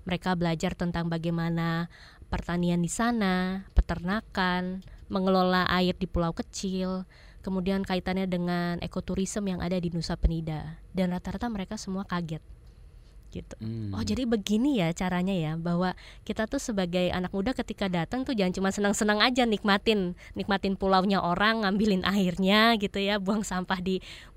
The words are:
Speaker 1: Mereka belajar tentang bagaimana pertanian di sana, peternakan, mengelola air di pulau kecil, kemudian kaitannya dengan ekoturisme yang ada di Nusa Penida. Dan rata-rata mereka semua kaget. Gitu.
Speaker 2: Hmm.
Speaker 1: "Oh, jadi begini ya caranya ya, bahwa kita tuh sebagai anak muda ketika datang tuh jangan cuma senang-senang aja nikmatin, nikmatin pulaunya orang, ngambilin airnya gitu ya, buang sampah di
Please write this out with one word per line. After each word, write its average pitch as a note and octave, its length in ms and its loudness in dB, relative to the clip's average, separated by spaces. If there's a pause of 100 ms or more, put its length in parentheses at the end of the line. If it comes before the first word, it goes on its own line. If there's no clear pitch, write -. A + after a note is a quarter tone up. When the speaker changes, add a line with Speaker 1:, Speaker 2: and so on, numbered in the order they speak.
Speaker 1:
Mereka F#3 300 -2
belajar E3+ 400 0
tentang E3+ 320 -2
bagaimana E3 800 0 (420)
pertanian F3 540 0
di E3+ 80 0
sana, F#3+ 720 0 (100)
peternakan, F#3 1120 0 (240)
mengelola F#3 640 4
air F3+ 240 4
di F3+ 160 -4
pulau E3+ 240 0
kecil, F#3 720 -4 (340)
kemudian F#3+ 440 0
kaitannya F#3+ 420 -2
dengan F3 560 0
ekoturisme F#3 640 -4
yang F#3 160 -2
ada F3+ 160 0
di E3+ 140 -2
Nusa E3 240 -4
Penida. D#3+ 720 -2
Dan F3+ 240 0
rata-rata F#3 320 -6
mereka G#3+ 320 -6
semua G3 260 -6
kaget. E3+ 380 -6 (880)
Gitu. - 280 -14
Speaker 2:
Hmm. A2+ 320 -6
Speaker 1:
"Oh, G2 160 -4
jadi A3+ 240 -2
begini A#3 480 2
ya E3+ 160 2
caranya F3+ 400 -2
ya, D#3+ 240 -2
bahwa E3+ 400 -2 (240)
kita A3 240 -4
tuh C#4 160 -4
sebagai F#3 480 0
anak F3+ 240 -4
muda G3 180 -2
ketika G#3 380 -4
datang F3 320 -2
tuh C4 160 -4
jangan F#3 160 2
cuma F#3+ 160 0
senang-senang G#3 500 2
aja B3 240 4
nikmatin, G3+ 720 2 (240)
nikmatin G3 400 0
pulaunya F#3+ 400 4
orang, G#3 480 2
ngambilin G3 400 2
airnya G3 720 4
gitu G3 240 -2
ya, G3+ 160 0
buang G3+ 240 0
sampah F#3 400 -4
di F#3 240 -2 (320)